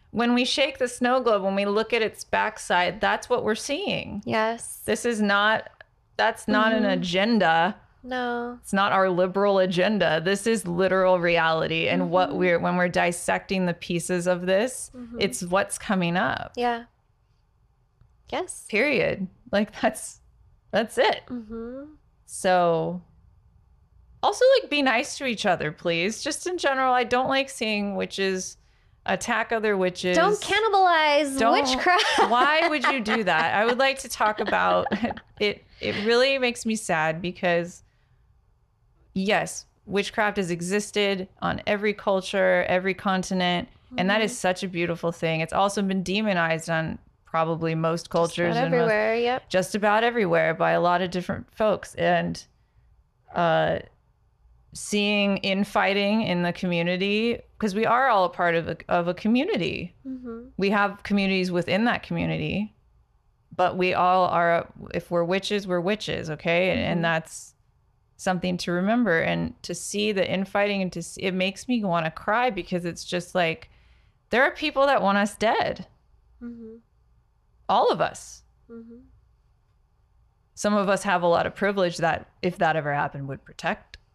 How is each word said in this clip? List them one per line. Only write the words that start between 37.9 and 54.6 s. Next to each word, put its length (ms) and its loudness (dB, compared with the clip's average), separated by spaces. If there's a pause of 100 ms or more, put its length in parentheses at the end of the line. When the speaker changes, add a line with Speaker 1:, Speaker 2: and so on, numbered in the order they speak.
Speaker 1:
yes, 520 -2 (200)
witchcraft 520 -2
has 140 -2
existed 760 -2 (140)
on 260 -4
every 260 0
culture, 760 2
every 260 0
continent, 760 -2 (300)
and 120 0
that 120 2
is 100 0
Speaker 2:
Mm-hmm. 60 -10
Speaker 1:
such 260 0
a 40 -4
beautiful 440 -4
thing. 300 -2
It's 120 -6
also 280 0
been 200 0
demonized 680 -2
on 280 -2 (280)
probably 500 -2
most 280 -2
Speaker 2:
Just 40 -18
about 120 -2
Speaker 1:
cultures 360 0
and 160 0
most 80 4
Speaker 2:
everywhere, 380 2
yep. 320 -2
Speaker 1:
just 260 0
about 280 2
everywhere 500 2
by 180 0
a 100 2
lot 200 2
of 100 -4
different 420 -6
folks. 420 0
And, 480 0 (920)
uh, 440 2 (960)